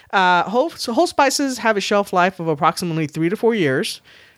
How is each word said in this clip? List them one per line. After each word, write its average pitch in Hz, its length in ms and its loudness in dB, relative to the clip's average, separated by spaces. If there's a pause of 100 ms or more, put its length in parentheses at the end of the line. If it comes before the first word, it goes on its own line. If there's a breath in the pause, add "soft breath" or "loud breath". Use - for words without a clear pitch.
(140 loud breath)
uh, 180 300 4
whole, 247 260 0
so - 240 -8
whole 320 140 2
spices 269 500 0
have 226 180 0
a 196 60 -2
shelf 202 320 0
life 185 260 2
of 165 80 -6
approximately 160 600 0
three 160 220 -2
to 214 60 -2
four 233 200 0
years. 151 460 -2 (360 loud breath)